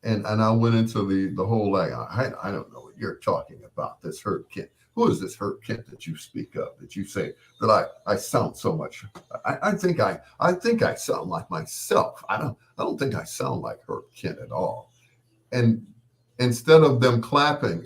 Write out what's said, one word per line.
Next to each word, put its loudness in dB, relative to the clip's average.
and, -2
and 0
I 4
went 4
into 2
the, 0
the -2
whole, 2
like, 0
I, -4
I -6
don't -8
know -20
what -20
you're -6
talking -4
about, -12
this -12
Herb -6
Kent. -14
Who 4
is 2
this -10
Herb -8
Kent -8
that -18
you -10
speak -12
of, -6
that -18
you -8
say -6
that 2
I, 6
I 4
sound -2
so -2
much? -8
I, -4
I 0
think 0
I, 0
I 4
think 0
I 2
sound -4
like -6
myself. -2
I -2
don't, -4
I -6
don't -4
think -2
I -4
sound -6
like -8
Herb -8
Kent -8
at -16
all. -6
And 2
instead 8
of 6
them 4
clapping 0